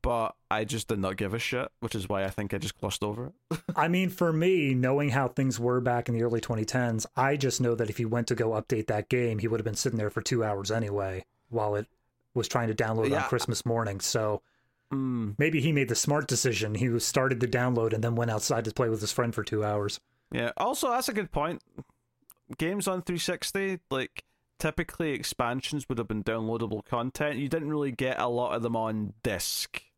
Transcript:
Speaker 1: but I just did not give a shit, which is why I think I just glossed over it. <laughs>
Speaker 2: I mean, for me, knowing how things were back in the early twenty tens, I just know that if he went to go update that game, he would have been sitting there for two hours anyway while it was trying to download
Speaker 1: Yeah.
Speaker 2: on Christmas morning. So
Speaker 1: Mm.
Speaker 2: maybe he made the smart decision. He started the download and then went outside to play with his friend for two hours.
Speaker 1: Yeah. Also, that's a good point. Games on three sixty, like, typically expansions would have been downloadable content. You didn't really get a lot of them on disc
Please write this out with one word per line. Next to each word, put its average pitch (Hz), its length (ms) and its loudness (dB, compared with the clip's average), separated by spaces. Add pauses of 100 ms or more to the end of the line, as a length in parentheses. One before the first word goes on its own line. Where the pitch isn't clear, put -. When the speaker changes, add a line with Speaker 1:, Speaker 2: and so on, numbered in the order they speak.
Speaker 1:
but 117 320 0 (160)
I 110 140 2
just 110 240 -4
did 110 100 0
not 95 180 0
give 98 160 -2
a 113 60 -2
shit, 127 320 -2 (100)
which 117 140 -4
is 95 140 -4
why 98 160 0
I 95 60 0
think 101 220 -4
I 101 60 -2
just - 200 -6
glossed 101 240 -4
over 107 240 -4 (240)
it. 165 160 -4
<laughs> 165 100 -4
Speaker 2:
I 160 120 4
mean, 180 220 2
for 170 240 2
me, 160 400 4
knowing 131 360 2
how 131 180 2
things 131 300 0
were 123 220 2
back 123 300 0
in 120 40 2
the 113 80 2
early 117 200 2
twenty 110 240 -2
tens, 117 400 0 (100)
I 135 200 4
just 135 240 0
know 120 140 4
that 113 160 0
if - 80 -6
he 120 80 2
went 117 220 0
to 123 60 2
go 113 160 2
update 107 380 0
that 107 200 0
game, 120 300 2
he 110 100 0
would 113 120 0
have 104 40 -4
been 110 100 -2
sitting 113 240 0
there 107 120 0
for 113 120 -2
two 117 220 0
hours 101 260 -2
anyway 101 540 -2 (260)
while 107 240 0
it 104 120 -2 (480)
was 117 140 0
trying 120 200 0
to 110 60 0
download 113 360 2
Speaker 1:
Yeah. 143 120 2
Speaker 2:
on 127 60 0
Christmas - 360 0
morning. 110 360 0
So 107 420 0 (500)
Speaker 1:
Mm. 123 460 0
Speaker 2:
maybe 156 220 4
he 151 100 4
made 139 180 4
the 117 60 2
smart 147 320 2
decision. 110 480 2
He 117 240 2
started 131 420 2
the 123 60 2
download 120 460 2
and 113 100 0
then 117 140 2
went 117 140 2
outside 113 340 0
to 110 80 -4
play 123 160 0
with 110 140 0
his 107 100 -2
friend 117 220 0
for 107 100 -2
two 107 200 -2
hours. 104 360 -2 (320)
Speaker 1:
Yeah. 120 240 0
Also, 254 340 0
that's 247 180 0
a 254 60 -4
good 202 160 -2
point. 160 320 -2 (960)
Games 185 300 0
on 185 140 -2
three 175 160 -4
sixty, 190 600 -2 (120)
like, - 340 -4 (340)
typically 160 540 -2
expansions 131 800 -2
would 120 80 0
have 113 100 -2
been 107 160 -2
downloadable 110 600 -2
content. 131 540 -2
You 139 100 -4
didn't 151 220 -2
really 143 220 -2
get 127 260 -2
a 120 100 0
lot 120 280 0
of 117 60 -2
them 117 120 0
on 110 380 -2 (100)
disc - 600 -4 (160)